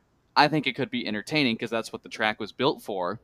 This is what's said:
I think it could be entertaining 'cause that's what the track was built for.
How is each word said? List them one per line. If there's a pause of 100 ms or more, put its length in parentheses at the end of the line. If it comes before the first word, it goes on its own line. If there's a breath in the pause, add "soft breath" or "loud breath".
(340)
I
think
it
could
be
entertaining
'cause
that's
what
the
track
was
built
for.